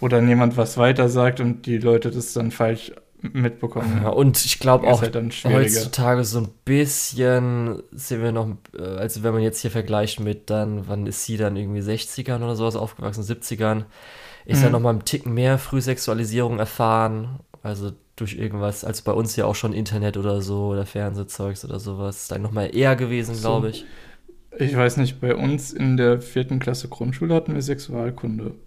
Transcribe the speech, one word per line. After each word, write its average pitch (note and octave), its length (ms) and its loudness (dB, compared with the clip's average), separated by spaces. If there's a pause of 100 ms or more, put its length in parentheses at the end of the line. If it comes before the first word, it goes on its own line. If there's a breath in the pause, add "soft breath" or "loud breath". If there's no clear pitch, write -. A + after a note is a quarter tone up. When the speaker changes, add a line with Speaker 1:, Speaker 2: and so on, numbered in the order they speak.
Speaker 1:
Wo B2+ 80 0
dann A#2+ 200 6
jemand A#2+ 280 4
was A2+ 220 0
weiter B2+ 300 6
sagt B2 320 2
und A#2+ 260 -2
die A#2 120 0
Leute A#2 320 4
das A#2+ 220 -6
dann A#2 200 -2
falsch A2+ 400 -2 (300)
mitbekommen. A2+ 800 -2
Speaker 2:
Ja, A2 60 2
und C3+ 380 6
ich - 140 -2
glaub B2+ 220 6
Speaker 1:
Ist - 60 4
Speaker 2:
auch A#2+ 140 6
Speaker 1:
halt A2+ 120 -2
dann A#2 160 -2
schwieriger. - 340 2
Speaker 2:
heutzutage A#2+ 600 2
so A2+ 140 -2
ein G#2+ 100 -2 (160)
bisschen B2+ 1160 0 (100)
sind A#2 300 -6
wir A#2 100 2
noch, A2+ 160 -2 (260)
äh, - 80 -14
also F#2+ 400 -6
wenn A2+ 120 2
man A2 80 2
jetzt A2 180 0
hier A2 100 -4
vergleicht G#2+ 500 -2
mit G#2 280 -4
dann, G#2+ 400 -2
wann G#2 180 -4
ist - 200 -6
sie A2 100 -4
dann G#2 180 0
irgendwie G2+ 280 -4
sechzigern A#2 600 -4
oder A#2 140 -2
sowas A2+ 200 0
aufgewachsen, A2 460 -6
siebzigern, A2 600 -2 (640 loud breath)
ist C#3+ 160 4
ja B2 60 6
Speaker 1:
Mhm. A#2+ 40 4
Speaker 2:
noch A#2 80 2
mal A#2+ 100 2
einen A2 140 0
Ticken B2+ 300 -4
mehr B2+ 240 4
Frühsexualisierung A#2+ 1000 -2
erfahren. A2+ 800 0 (220)
Also G2+ 300 -6 (280)
durch G#2 180 -6
irgendwas, G#2 460 -4
als A2 180 -6
bei G#2+ 100 0
uns A2 240 0
ja G#2+ 100 0
auch G#2 80 0
schon G#2+ 180 -2
Internet G#2 440 -2
oder G2+ 260 0
so G2+ 260 -2
oder G2 180 -2
Fernsehzeugs G2+ 760 -6
oder G2+ 160 -8
sowas, G2 480 -8
dann F#2+ 140 -6
noch A2 100 -4
mal G#2 220 -2
eher C3 220 4
gewesen, A#2+ 380 -2
Speaker 1:
So. A2 60 -6
Speaker 2:
glaub A2+ 240 2
ich. A2 200 -6 (760 loud breath)
Speaker 1:
Ich C3+ 180 0
weiß B2 220 6
nicht, C3 220 0
bei B2 140 2
uns C#3 380 -2
in C3 240 2
der B2 240 4
vierten C3 380 -2
Klasse B2+ 300 -4
Grundschule D3 460 -2
hatten D#3+ 200 0
wir C#3 80 -2
Sexualkunde. A#2+ 880 -6 (140)